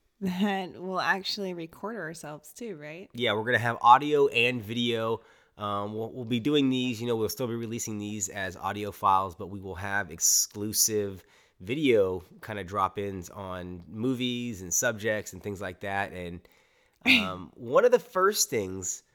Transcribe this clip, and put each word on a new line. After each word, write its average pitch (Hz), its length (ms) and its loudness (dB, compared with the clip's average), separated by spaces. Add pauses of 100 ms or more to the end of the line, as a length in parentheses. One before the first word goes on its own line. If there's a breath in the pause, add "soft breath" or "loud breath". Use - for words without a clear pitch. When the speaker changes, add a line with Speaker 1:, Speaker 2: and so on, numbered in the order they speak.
(200)
Speaker 1:
that 190 580 0
we'll 185 220 -4
actually 185 540 -2
record 175 420 -10
ourselves 156 560 -12
too, 220 240 -12
right? 151 380 -16
Speaker 2:
Yeah, 120 180 2
we're 107 120 0
gonna 120 140 4
have 117 220 0
audio 143 480 8
and 120 340 2
video. 113 600 0 (360 soft breath)
Um, 104 360 -4
we'll, 110 180 -6
we'll 123 140 -8
be 120 140 0
doing 143 280 4
these, 127 320 0
you 120 60 -4
know, 120 100 0
we'll 107 140 0
still 131 160 -4
be 113 80 -4
releasing 113 440 -6
these 104 300 -6
as 95 280 -6
audio 101 360 -6
files, 95 420 2
but 101 140 -12
we 101 120 -10
will 95 160 -10
have 98 340 -4
exclusive 101 1120 0 (360 soft breath)
video 101 640 4 (200)
kinda 104 200 -8
drop-ins 95 680 -2
on 90 580 -10
movies 120 720 -4
and 90 140 -8
subjects 110 580 0
and 92 100 -14
things 101 180 -6
like 92 200 -10
that. 98 320 -4
And, 87 280 -10 (360 soft breath)
Speaker 1:
<laughs> - 300 -10
Speaker 2:
um, 95 480 0
one 139 320 4
of 247 60 6
the 240 60 6
first 190 520 2
things 95 520 -4 (120)